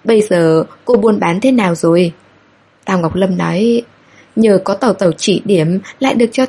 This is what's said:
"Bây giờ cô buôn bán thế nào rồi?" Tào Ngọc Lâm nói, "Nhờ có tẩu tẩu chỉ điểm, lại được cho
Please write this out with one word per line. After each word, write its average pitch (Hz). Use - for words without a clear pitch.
"Bây 220
giờ 165
cô 247
buôn 208
bán 170
thế 262
nào 196
rồi?" 170
Tào 190
Ngọc 165
Lâm 185
nói, 190
"Nhờ 214
có 196
tẩu 202
tẩu 185
chỉ 170
điểm, 180
lại 269
được 233
cho 262